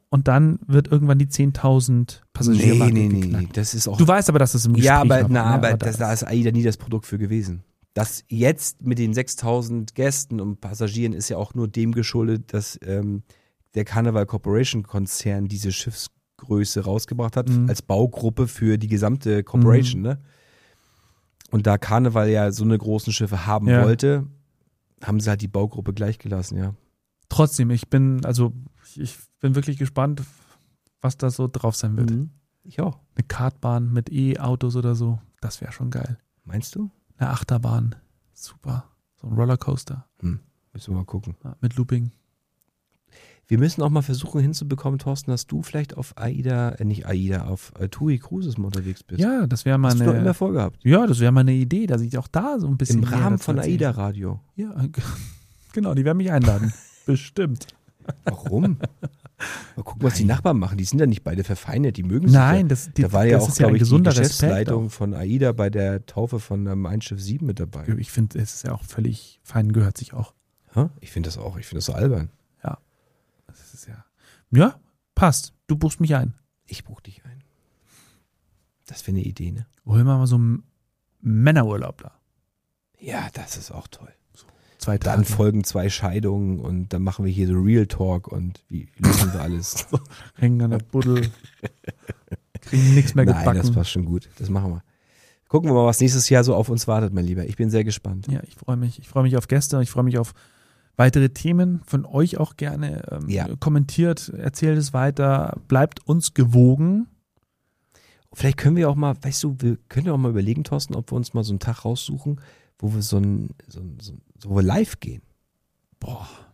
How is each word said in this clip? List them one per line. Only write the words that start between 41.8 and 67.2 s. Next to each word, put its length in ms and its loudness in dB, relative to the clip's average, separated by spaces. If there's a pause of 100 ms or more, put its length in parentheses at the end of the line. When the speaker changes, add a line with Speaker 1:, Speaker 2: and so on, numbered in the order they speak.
Speaker 2:
Wir 120 2
müssen 240 2
auch 80 2
mal 120 2
versuchen 380 -4
hinzubekommen, 600 -2
Thorsten, 320 -6
dass 140 -4
du 160 -6
vielleicht 340 -8
auf 200 -12
aida, 540 -4
äh, 140 -8
nicht 220 -2
aida, 400 -2
auf, 320 -8
äh, 100 -6
tui 300 -2
Cruises 400 -8
mal 80 -4
unterwegs 360 -8
bist. 180 -6
Speaker 1:
Ja, 280 0
das 160 -4
wär 120 2
mal 120 2
Speaker 2:
Hast 100 0
du 60 2
Speaker 1:
eine 80 6
Speaker 2:
doch 80 2
immer 140 2
vorgehabt. 500 -2
Speaker 1:
Ja, 220 8
das 120 2
wär 140 4
mal 80 6
eine 140 6
Idee, 320 0
dass 140 0
ich 160 -4
auch 120 -6
da 320 -2
so 80 -6
ein 100 0
bisschen 240 2
Speaker 2:
Im 80 0
Speaker 1:
mehr 80 0
Speaker 2:
Rahmen 180 2
Speaker 1:
dazu 100 -4
Speaker 2:
von 120 0
Speaker 1:
erzähle. 160 -2 (140)
Speaker 2:
aida 20 0
Radio. 500 -6 (140)
Speaker 1:
Ja, 180 -10 (540)
<laughs> 460 -20
genau, 220 -2
die 100 2
werden 140 0
mich 120 -2
einladen. 420 2 (160)
Speaker 2:
<laughs> 180 -18
Speaker 1:
Bestimmt. 600 -4 (580)
Speaker 2:
Warum? 540 -2 (960)
Mal 60 -10
gucken, 200 -10
was 120 2
die 100 -2
Speaker 1:
Nein. 120 4
Speaker 2:
Nachbarn 220 2
machen. 200 -2
Die 60 -2
sind 160 -2
ja 60 4
nicht 180 0
beide 200 -4
verfeindet, 520 -4
die 60 -8
mögen 260 0
sich 80 10
Speaker 1:
Nein, 300 6
Speaker 2:
ja. 20 0
Speaker 1:
das, 240 -2
die, 100 0
Speaker 2:
Da 100 0
war 120 2
ja 140 6
Speaker 1:
das 60 2
Speaker 2:
auch, 40 0
Speaker 1:
ist 100 -4
ja 60 6
Speaker 2:
glaub 60 6
Speaker 1:
ein 60 4
Speaker 2:
ich, 40 4
die 40 6
Speaker 1:
gesunder 260 6
Respekt 180 4
Speaker 2:
Geschäftsleitung 580 0
Speaker 1:
auch. 60 -6
Speaker 2:
von 220 -6
aida 380 0
bei 180 0
der 360 -2
Taufe 320 -6
von, 280 -6
ähm, 160 -4
Mein 200 -4
Schiff 180 -10